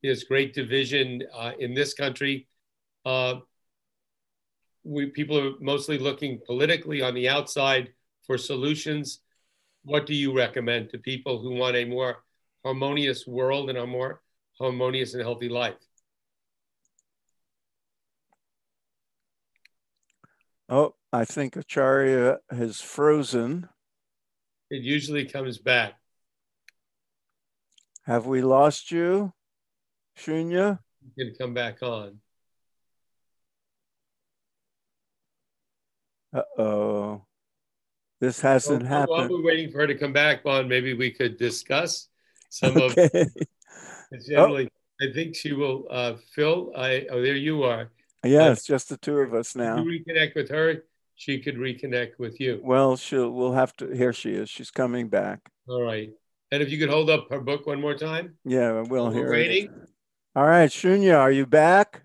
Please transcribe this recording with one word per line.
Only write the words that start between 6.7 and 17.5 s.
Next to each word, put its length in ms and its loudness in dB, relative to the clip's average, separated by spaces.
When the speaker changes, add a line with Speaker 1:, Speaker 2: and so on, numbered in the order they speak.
Speaker 1:
on 120 -2
the 140 -2
outside 640 0
for 100 -2
solutions. 840 -6
What 220 -2
do 80 -4
you 220 -2
recommend 540 -2
to 80 -14
people 420 -8
who 140 -8
want 220 0
a 80 0
more 400 -6
harmonious 640 -4
world 420 -2
and 80 -6
a 80 -6
more 360 -8
harmonious 560 -4
and 80 -8
healthy 260 -6
life? 280 -4